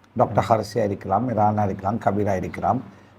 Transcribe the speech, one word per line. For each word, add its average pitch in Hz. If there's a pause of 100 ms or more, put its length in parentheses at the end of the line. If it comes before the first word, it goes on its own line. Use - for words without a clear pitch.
(160)
டாக்டர் 117
ஹர்ஷியா 110
இருக்கலாம், 101
இரானா 107
இருக்கலாம், 98
கபீரா 101
இருக்கலாம், 90 (360)